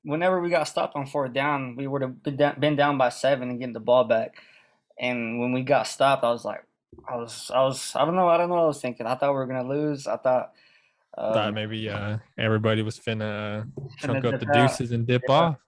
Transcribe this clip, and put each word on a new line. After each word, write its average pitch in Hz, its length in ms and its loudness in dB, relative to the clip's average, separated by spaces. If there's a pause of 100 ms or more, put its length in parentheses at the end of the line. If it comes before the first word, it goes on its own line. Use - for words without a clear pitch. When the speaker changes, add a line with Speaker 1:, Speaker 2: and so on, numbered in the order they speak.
Speaker 1:
whenever 175 380 0
we 175 100 -2
got 165 140 2
stopped - 320 -4
on 139 100 -6
fourth 135 260 -4
down, 135 440 -2
we 139 100 -6
would 135 160 -4
have 127 200 -8
been 143 140 -4
da-, 143 220 2
been 147 180 2
down 143 220 2
by 127 100 4
seven 123 420 0
and 123 80 -6
getting 127 140 -8
the 113 80 -10
ball 123 240 4
back. 113 320 0 (640)
And 120 420 -4
when 123 120 0
we 127 100 0
got 127 240 2
stopped, 135 380 2
I 117 60 2
was 120 140 -4
like, - 200 -8 (440)
I 127 80 -6
was, 117 380 -10
I 127 80 4
was, 135 340 -2
I 135 80 4
don't 165 120 0
know, 180 120 4
I 170 80 6
don't 175 120 2
know 175 80 0
what 170 80 4
I - 20 4
was 151 140 0
thinking. 120 260 -6
I 123 80 0
thought 143 160 2
we 139 60 0
were 131 100 -2
gonna 127 220 -4
lose. 147 380 -4
I 110 100 -2
thought, 127 360 0 (640)
um, 110 160 -2
Speaker 2:
Thought 107 220 0
maybe, 107 340 -6
uh, 104 300 -4 (200)
everybody 110 440 2
was 107 160 -6
finna, 107 640 -6
uh, - 20 -8 (360)
Speaker 1:
Finna 135 140 -2
Speaker 2:
chunk 131 120 -2
up 117 140 2
the 120 60 -6
Speaker 1:
dip - 100 -6
out. 139 120 6
Speaker 2:
deuces 120 240 -2
and 117 140 0
dip 123 220 2
Speaker 1:
Yeah. 135 60 6
Speaker 2:
off. 160 220 4 (120)